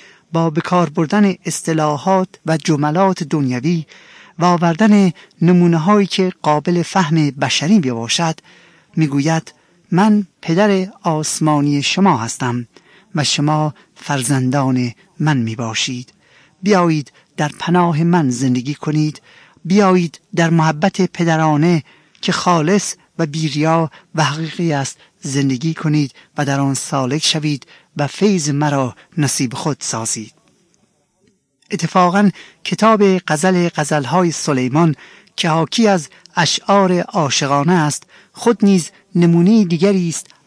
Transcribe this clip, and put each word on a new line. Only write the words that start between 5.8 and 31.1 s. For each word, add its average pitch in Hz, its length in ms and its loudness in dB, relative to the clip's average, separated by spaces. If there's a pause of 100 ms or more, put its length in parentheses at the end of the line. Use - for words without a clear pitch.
که 185 240 -2 (100)
قابل 160 420 0
فهم 156 480 0
بشری 143 480 0
باشد، 127 600 -4 (560)
می‌گوید: 160 580 0 (380)
"من 208 360 2 (140)
پدر 190 480 0 (140)
آسمانی 147 800 0
شما 185 340 2
هستم 120 500 -6 (480)
و 151 80 -2
شما 151 500 0 (220)
فرزندان 131 960 -2 (280)
من 147 180 0
می‌باشید. 117 760 -6 (500)
بیایید 175 480 2 (260)
در 151 220 -2
پناه 170 440 2
من 170 260 2
زندگی 127 460 -2
کنید، 151 460 -4 (440)
بیایید 185 560 2 (140)
در 165 140 2
محبت 160 520 0
پدرانه 160 840 0 (380)
که 190 100 -4
خالص 175 640 0 (240)
و 165 60 0
بی‌ریا 156 680 -2 (240)
و 156 80 0
حقیقی 156 500 -4
است 135 240 -6 (240)
زندگی 139 520 -2
کنید 151 380 -2 (260)
و 147 80 -2
در 139 140 -2
آن 139 140 0
سالک 139 520 -4
شوید 151 420 -4 (300)
و 143 100 -2
فیض 185 420 0
مرا 143 460 -2 (220)
نصیب 135 360 -2
خود 139 260 -6
سازید." 110 540 -8 (1400)